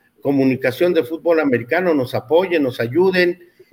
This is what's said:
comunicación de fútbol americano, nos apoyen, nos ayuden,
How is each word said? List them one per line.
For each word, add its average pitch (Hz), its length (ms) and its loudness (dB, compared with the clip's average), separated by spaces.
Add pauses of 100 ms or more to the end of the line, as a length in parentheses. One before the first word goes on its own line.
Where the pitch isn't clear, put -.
(220)
comunicación 135 720 0
de 160 120 2
fútbol 160 340 0
americano, 151 540 0
nos 131 200 -2
apoyen, 165 500 0
nos 123 180 -4
ayuden, 180 640 0 (280)